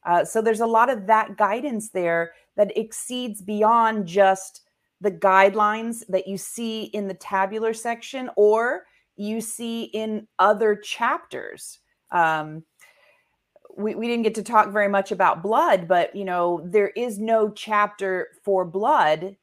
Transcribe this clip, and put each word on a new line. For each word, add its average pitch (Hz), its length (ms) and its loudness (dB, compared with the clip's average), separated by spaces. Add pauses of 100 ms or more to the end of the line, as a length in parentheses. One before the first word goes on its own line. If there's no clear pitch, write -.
Uh, 175 180 4
so 220 180 -2
there's 220 200 0
a 233 60 0
lot 226 220 4
of 208 180 -6
that 220 300 2
guidance 220 520 -2
there 170 440 -2 (220)
that 202 220 2
exceeds 226 640 -8
beyond 214 640 2
just 190 560 2 (400)
the 202 100 0
guidelines 208 960 2
that 185 180 -4
you 196 100 -8
see 220 460 -8
in 208 240 -8
the 190 60 -8
tabular 196 600 -4
section 233 640 -8
or 226 500 2 (300)
you 214 260 -6
see 233 420 -8
in 220 440 -8 (120)
other 208 360 4
chapters. - 1040 -8 (320)
Um, 160 520 0 (1120)
we, 214 200 -4
we 226 120 -4
didn't 233 160 -2
get 220 120 0
to 214 80 -6
talk 214 280 2
very 202 180 2
much 196 220 0
about 175 320 2
blood, 214 440 2
but, 175 280 2
you 196 100 -6
know, 175 400 -2
there 202 240 2
is 233 280 -6
no 220 320 2
chapter 202 800 -2 (140)
for 190 220 0
blood 190 760 0